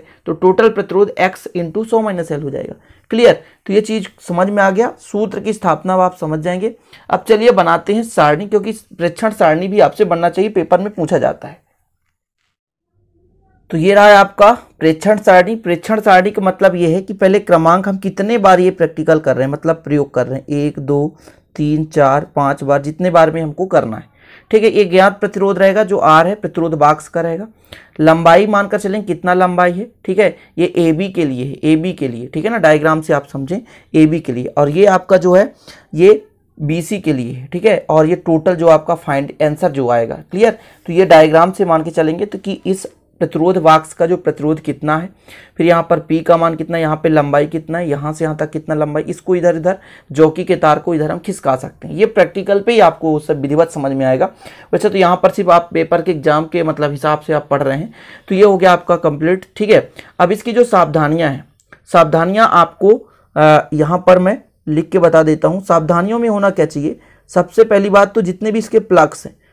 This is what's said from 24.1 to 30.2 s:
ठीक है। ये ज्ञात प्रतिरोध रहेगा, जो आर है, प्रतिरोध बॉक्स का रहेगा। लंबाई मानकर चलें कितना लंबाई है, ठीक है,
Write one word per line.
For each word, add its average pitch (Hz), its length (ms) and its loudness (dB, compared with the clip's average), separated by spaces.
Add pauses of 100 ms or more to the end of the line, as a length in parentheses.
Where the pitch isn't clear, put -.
ठीक 220 120 2
है। 220 80 4
ये 214 140 2
ज्ञात 190 360 2
प्रतिरोध 196 380 -2
रहेगा, 196 260 2
जो 190 140 -2
आर 160 280 4
है, 190 80 -2
प्रतिरोध 165 400 -6
बॉक्स 151 340 0
का 170 120 -6
रहेगा। 170 260 -6 (540)
लंबाई 165 460 4
मानकर 202 320 -2
चलें 202 260 -6
कितना 180 300 -4
लंबाई 180 380 0
है, 196 180 -10 (140)
ठीक 185 140 -2
है, 202 180 0 (220)